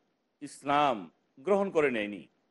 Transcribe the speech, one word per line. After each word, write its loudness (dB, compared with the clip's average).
ইসলাম 0
গ্রহণ 0
করে 2
নেয়নি, -6